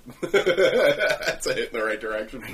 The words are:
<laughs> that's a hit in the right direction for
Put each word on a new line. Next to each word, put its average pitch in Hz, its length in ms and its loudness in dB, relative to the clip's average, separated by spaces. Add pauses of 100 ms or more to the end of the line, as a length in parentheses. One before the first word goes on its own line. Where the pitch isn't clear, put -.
(220)
<laughs> 170 100 -6
that's 175 1160 2
a 131 60 0
hit 117 200 -4
in 117 60 -2
the 107 60 0
right 110 140 -2
direction 110 420 -8
for - 120 -14